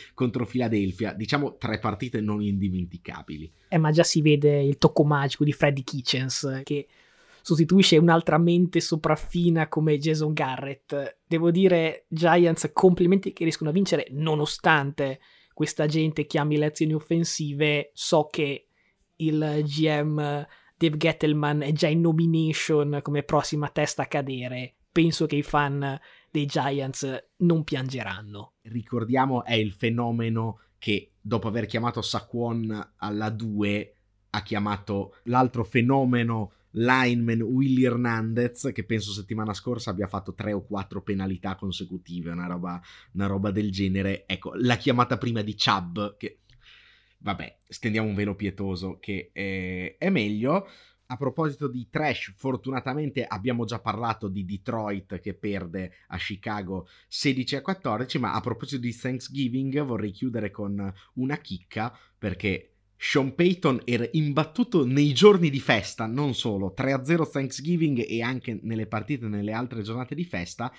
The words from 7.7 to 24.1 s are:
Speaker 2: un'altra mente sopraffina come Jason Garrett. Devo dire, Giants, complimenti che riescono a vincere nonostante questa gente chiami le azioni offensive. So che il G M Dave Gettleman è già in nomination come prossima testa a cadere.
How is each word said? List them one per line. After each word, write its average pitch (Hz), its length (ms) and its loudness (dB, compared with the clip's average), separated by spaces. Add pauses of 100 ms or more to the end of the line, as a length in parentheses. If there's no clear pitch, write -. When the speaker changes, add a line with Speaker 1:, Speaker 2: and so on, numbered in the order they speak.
Speaker 2:
un'altra 165 400 6
mente 170 420 4
sopraffina 160 880 2
come 156 300 2
Jason 151 340 0
Garrett. 139 840 -6 (100)
Devo 170 240 2
dire, 170 560 4
Giants, 165 640 4
complimenti 185 600 4
che - 100 -6
riescono 160 260 0
a 147 40 0
vincere 180 380 2
nonostante 147 1080 2 (340)
questa 151 340 0
gente 156 380 0
chiami 151 300 0
le 151 120 2
azioni 156 260 0
offensive. 151 1000 0
So - 380 2
che 139 360 -4 (500)
il 151 480 0
G 151 360 0
M 147 460 -2 (300)
Dave 156 200 2
Gettleman 151 680 2
è 147 100 0
già 160 140 2
in 156 120 4
nomination 160 1000 2
come 147 220 -2
prossima 147 440 0
testa - 360 -2
a 127 40 -12
cadere. 127 680 -6 (140)